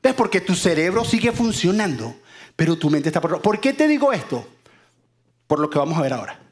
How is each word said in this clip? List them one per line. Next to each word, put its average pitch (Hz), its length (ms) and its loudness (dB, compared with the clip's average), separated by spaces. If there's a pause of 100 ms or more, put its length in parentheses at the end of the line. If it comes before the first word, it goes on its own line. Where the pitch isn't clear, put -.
¿Ves? 262 140 2
Porque 214 260 0
tu 185 140 0
cerebro 180 500 0
sigue 233 260 2
funcionando, 190 840 0 (400)
pero 165 200 2
tu 160 140 -2
mente 151 200 0
está 160 120 -2
por 170 80 -2
otro 180 80 -2
lado. - 60 -8
¿Por 208 160 2
qué 269 140 0
te 302 140 2
digo 285 240 2
esto? 131 360 -6 (960)
Por 147 140 0
lo 151 100 0
que 151 80 -2
vamos 160 180 0
a 160 60 0
ver 131 120 -2
ahora. 107 260 -10 (120)